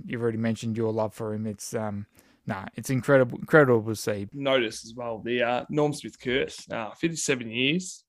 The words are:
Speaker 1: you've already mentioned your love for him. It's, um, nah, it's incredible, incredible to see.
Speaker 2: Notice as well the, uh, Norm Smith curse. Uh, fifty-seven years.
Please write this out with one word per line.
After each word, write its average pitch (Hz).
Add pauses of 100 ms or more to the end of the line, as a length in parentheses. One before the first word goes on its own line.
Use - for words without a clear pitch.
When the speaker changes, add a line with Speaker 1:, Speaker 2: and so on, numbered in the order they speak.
Speaker 1:
you've 123
already 117
mentioned 113
your 110
love 110
for 107
him. 107
It's, 107
um, 107 (400)
nah, 98
it's -
incredible, 131
incredible 127
to 110
see. 101
Speaker 2:
Notice 135
as 113
well 117
the, 120
uh, 123
Norm 147
Smith 117
curse. -
Uh, 110
fifty-seven 139
years. 143